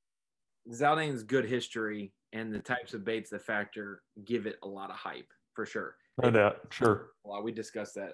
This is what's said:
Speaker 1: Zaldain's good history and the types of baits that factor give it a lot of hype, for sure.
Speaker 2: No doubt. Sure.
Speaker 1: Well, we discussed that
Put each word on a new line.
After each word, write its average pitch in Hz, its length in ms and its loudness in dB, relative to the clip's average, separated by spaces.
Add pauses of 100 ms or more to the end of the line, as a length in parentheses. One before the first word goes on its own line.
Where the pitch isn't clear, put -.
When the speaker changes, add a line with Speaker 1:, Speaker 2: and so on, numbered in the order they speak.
(720)
Speaker 1:
Zaldain's 143 520 2
good 120 220 4
history 107 680 -2 (200)
and 110 200 -6
the 101 60 -4
types 123 340 -4
of 101 120 -8
baits 113 240 -2
that 101 140 -8
factor 104 580 -6 (240)
give 110 220 0
it 101 160 -6
a 98 40 -10
lot 98 220 -8
of 90 80 -12
hype, 69 340 -12 (220)
for 110 120 -4
sure. 95 300 -6 (260)
Speaker 2:
No 123 100 6
doubt. 104 300 6 (100)
Sure. - 400 4 (120)
Speaker 1:
Well, 101 200 -6
we 117 80 -2
discussed 110 440 -8
that 98 180 -8